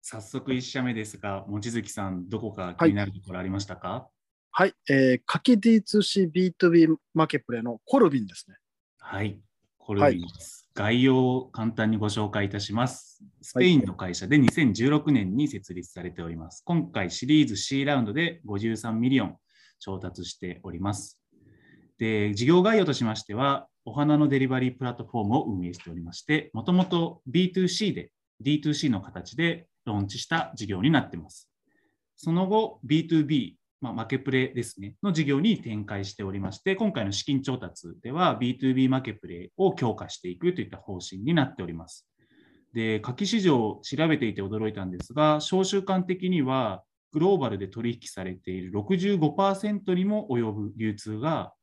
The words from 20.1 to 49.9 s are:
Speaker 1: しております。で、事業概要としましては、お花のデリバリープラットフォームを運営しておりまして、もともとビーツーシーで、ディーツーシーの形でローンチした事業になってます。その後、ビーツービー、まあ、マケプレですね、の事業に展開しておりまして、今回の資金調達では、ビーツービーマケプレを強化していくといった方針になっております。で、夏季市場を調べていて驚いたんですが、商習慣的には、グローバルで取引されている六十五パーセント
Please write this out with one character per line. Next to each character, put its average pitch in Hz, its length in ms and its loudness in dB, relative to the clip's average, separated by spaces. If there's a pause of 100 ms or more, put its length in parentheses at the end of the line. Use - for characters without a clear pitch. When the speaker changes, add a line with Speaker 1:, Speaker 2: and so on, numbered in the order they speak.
Speaker 1:
し - 100 -14
て 90 260 -12
お 95 80 -14
り 85 80 -12
ま 101 160 -4
す。 - 260 -14 (800)
で、 107 360 0
事 117 120 0
業 175 160 6
概 220 160 4
要 190 60 4
と 156 80 0
し 127 100 -2
ま 110 140 -2
し - 80 -12
て 101 100 -10
は、 139 320 0 (180)
お 113 80 -12
花 147 240 2
の 147 120 4
デ 135 100 2
リ 131 80 2
バ 127 140 0
リ 127 100 0
ー 120 80 -14
プ 131 60 -6
ラ 123 80 -4
ッ 120 40 -10
ト 110 80 -12
フ 120 160 -6
ォ 104 40 -2
ー - 20 0
ム 113 120 2
を 156 60 0
運 92 220 -4
営 87 80 -8
し - 40 -18
て - 120 -16
お 85 40 -12
り 85 80 -10
ま 85 100 -12
し - 100 -16
て、 151 300 -2
も 113 100 -8
と 180 100 0
も 180 120 6
と 170 420 -2
ビ 175 240 2
ー 180 40 -20
ツ 185 80 2
ー 180 60 2
シ 208 200 -2
ー 143 60 -2
で、 - 180 -12 (280)
デ 127 120 0
ィ 151 80 2
ー - 20 -18
ツ 151 80 0
ー 147 40 0
シ 151 140 -2
ー - 20 2
の 98 100 0
形 - 360 -14
で 170 300 -2 (200)
ロ 113 100 -4
ー 101 40 0
ン 98 80 -2
チ 123 100 -10
し - 80 -10
た 165 300 -2
事 107 100 -8
業 95 140 -4
に 139 100 4
な 147 100 4
っ - 100 -10
て 87 80 -12
ま 80 100 -16
す。 - 220 -20 (640)
そ - 160 -2
の 180 140 2
後、 220 380 0
ビ 156 200 2
ー 165 40 -12
ツ 165 80 2
ー 151 100 4
ビ 131 340 -2
ー、 - 240 -16
ま 117 60 -6
あ、 - 20 -8
マ 113 140 -6
ケ 131 120 -2
プ 131 120 -6
レ 127 180 2
で 120 140 -6
す - 180 -12
ね、 101 220 -14
の 202 100 -2
事 156 140 0
業 139 160 0
に 208 180 2
展 107 240 -6
開 98 220 -6
し - 80 -14
て - 80 -10
お 95 100 -6
り 98 80 -8
ま 95 120 -6
し - 100 -16
て、 190 120 0
今 208 160 -2
回 120 140 -4
の 98 80 -4
資 98 140 -6
金 135 160 0
調 127 160 -4
達 87 300 -14 (140)
で 117 80 -12
は、 160 260 0
ビ 131 200 -2
ー - 20 -20
ツ 135 100 0
ー 131 60 2
ビ 131 120 4
ー 127 40 2
マ 131 120 0
ケ 117 100 -8
プ 101 140 -16
レ 85 320 -14
を 190 160 2
強 120 200 -2
化 92 140 -12
し - 140 -16
て 90 80 -8
い 90 80 -10
く 175 160 0
と - 80 -6
い 98 60 -8
っ - 20 -18
た - 80 -16
方 95 220 -12
針 92 200 -14
に 143 140 -2
な 151 80 4
っ 131 120 -2
て - 80 -10
お 87 40 -8
り 82 80 -10
ま 82 120 -14
す。 - 220 -20 (640)
で、 113 260 0
夏 123 160 -6
季 202 120 -2
市 220 160 0
場 156 160 6
を 107 240 -2
調 156 260 0
べ 156 80 4
て 120 100 0
い 104 80 -2
て 104 60 -8
驚 107 300 -2
い - 20 -12
た 101 120 -8
ん 92 60 -6
で 90 100 -10
す - 120 -12
が、 151 300 2
商 185 220 2
習 196 160 0
慣 185 240 0
的 185 260 -2
に 175 100 2
は、 127 420 -2 (300)
グ 151 80 0
ロ 190 140 4
ー 175 40 2
バ 127 120 -2
ル 98 80 -6
で 95 100 -8
取 117 240 -4
引 - 160 -12
さ 95 160 -10
れ 92 100 -8
て - 160 -14
い 92 120 -6
る 92 100 -10
六 104 240 -2
十 196 220 0
五 151 140 2
パ 196 180 2
ー 196 40 0
セ 208 160 -4
ン 202 140 -4
ト 185 80 0